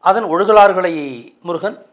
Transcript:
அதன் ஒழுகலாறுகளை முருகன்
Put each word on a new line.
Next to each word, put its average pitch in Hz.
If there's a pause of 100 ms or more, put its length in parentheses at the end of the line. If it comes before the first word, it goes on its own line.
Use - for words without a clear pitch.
அதன் 208
ஒழுகலாறுகளை 180 (160)
முருகன் 170